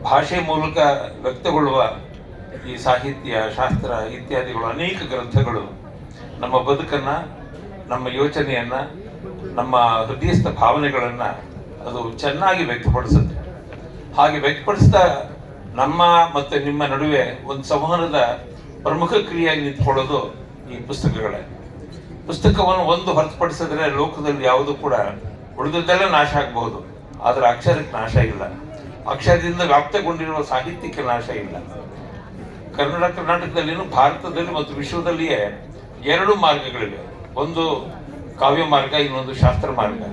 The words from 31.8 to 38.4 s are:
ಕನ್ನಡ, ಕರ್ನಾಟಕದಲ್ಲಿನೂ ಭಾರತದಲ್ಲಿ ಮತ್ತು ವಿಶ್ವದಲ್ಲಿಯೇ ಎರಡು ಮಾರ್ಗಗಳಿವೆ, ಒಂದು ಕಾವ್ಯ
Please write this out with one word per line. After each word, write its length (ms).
ಕನ್ನಡ, 340
ಕರ್ನಾಟಕದಲ್ಲಿನೂ 760
ಭಾರತದಲ್ಲಿ 640
ಮತ್ತು 220
ವಿಶ್ವದಲ್ಲಿಯೇ 960
ಎರಡು 300
ಮಾರ್ಗಗಳಿವೆ, 1000
ಒಂದು 580
ಕಾವ್ಯ 240